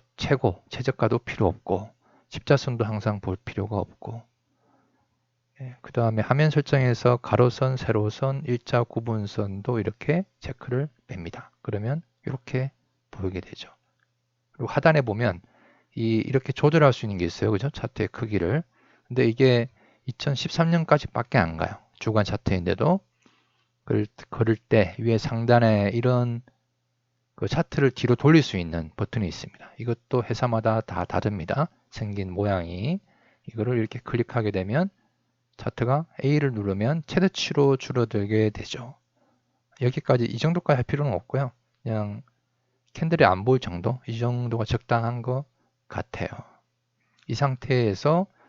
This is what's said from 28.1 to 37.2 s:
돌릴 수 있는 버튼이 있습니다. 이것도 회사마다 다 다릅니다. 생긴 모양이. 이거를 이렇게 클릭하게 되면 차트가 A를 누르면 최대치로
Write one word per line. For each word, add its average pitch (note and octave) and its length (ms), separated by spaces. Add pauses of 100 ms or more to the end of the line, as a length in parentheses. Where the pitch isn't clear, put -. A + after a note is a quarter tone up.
돌릴 D3+ 280
수 - 140
있는 E2 400
버튼이 G#2+ 320
있습니다. - 500
이것도 A#2 440
회사마다 A2+ 580
다 F2 240
다릅니다. G2+ 640 (220)
생긴 G2+ 420
모양이. G2 680 (480)
이거를 A2+ 280
이렇게 A2+ 220
클릭하게 A#2 520
되면 G#2 380 (680)
차트가 C3 500 (180)
A를 C#3+ 280
누르면 G#2+ 540
최대치로 C#3+ 720